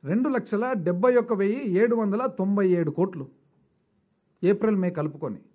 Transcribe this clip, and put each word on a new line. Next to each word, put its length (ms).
రెండు 240
లక్షల 440
డెబ్బై 420
ఒక్క 180
వెయ్యి 360
ఏడు 280
వందల 300
తొంభై 420
ఏడు 220
కోట్లు 500
ఏప్రిల్, 320
మే 140
కలుపుకొని. 480